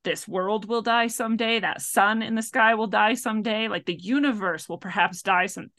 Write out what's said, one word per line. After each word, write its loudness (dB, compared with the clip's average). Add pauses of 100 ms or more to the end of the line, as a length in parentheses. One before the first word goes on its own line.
This -4
world -2
will -2
die 2
someday. 0
That -2
sun 2
in -2
the 0
sky 4
will 0
die 4
someday. -2
Like, -4
the -4
universe -2
will -8
perhaps -2
die. 2
Some -12